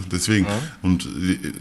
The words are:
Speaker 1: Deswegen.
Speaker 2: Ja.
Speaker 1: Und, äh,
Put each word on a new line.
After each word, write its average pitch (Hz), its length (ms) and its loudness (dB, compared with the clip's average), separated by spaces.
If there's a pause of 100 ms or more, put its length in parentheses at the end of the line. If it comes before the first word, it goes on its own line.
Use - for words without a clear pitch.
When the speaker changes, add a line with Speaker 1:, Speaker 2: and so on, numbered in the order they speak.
(120)
Speaker 1:
Deswegen. 95 340 2
Speaker 2:
Ja. 101 60 -2 (300)
Speaker 1:
Und, 90 240 2
äh, 92 320 0 (240)